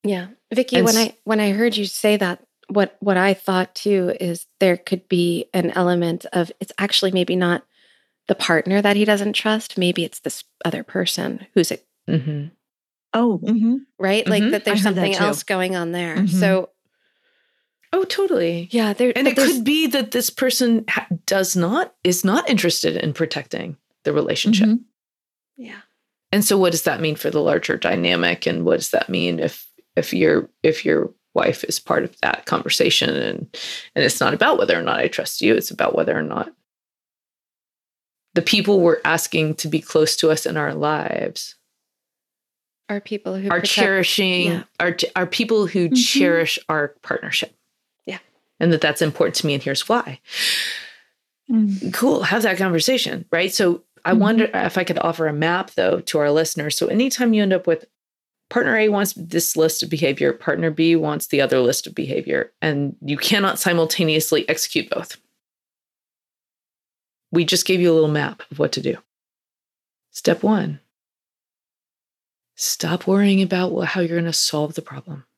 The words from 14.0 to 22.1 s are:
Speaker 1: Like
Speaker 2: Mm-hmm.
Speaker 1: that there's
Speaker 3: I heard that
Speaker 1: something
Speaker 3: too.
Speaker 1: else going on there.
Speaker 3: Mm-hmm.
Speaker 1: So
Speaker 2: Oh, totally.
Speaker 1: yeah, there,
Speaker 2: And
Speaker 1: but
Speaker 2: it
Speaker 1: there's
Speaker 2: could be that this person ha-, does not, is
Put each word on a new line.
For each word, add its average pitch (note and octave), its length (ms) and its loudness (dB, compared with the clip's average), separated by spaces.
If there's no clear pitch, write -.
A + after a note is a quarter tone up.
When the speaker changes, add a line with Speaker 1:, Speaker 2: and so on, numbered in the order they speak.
Speaker 1:
Like G#3 160 2
Speaker 2:
Mm-hmm. A3+ 100 2
Speaker 1:
that G#3 120 -2
there's G3+ 220 2
Speaker 3:
I G#3 40 2
heard F#3 60 -2
that F#3+ 40 0
Speaker 1:
something G3 180 0
Speaker 3:
too. G3+ 60 2
Speaker 1:
else G#3 180 -2
going F#3 340 -2
on E3+ 160 -4
there. E3+ 240 -4
Speaker 3:
Mm-hmm. G3 100 2
Speaker 1:
So F#3+ 320 2
Speaker 2:
Oh, F#4+ 120 0
totally. F3+ 640 -2
Speaker 1:
yeah, A3 220 0
there, B3 240 2
Speaker 2:
And C4 80 0
Speaker 1:
but B3+ 80 4
Speaker 2:
it A#3 40 0
Speaker 1:
there's C4+ 180 4
Speaker 2:
could A#3+ 100 -4
be D4+ 240 2
that B3 240 -2
this A#3+ 180 -2
person A#3+ 580 0
ha-, - 200 -4
does F#3+ 300 0
not, G#3 360 0
is F3+ 200 0